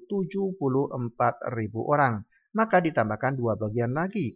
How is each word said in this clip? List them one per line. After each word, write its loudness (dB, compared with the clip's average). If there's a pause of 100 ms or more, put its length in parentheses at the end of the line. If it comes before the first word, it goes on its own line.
tujuh -2
puluh 0
empat -2 (160)
ribu -4
orang, 2 (320)
maka 4
ditambahkan 0
dua 0
bagian 0
lagi -2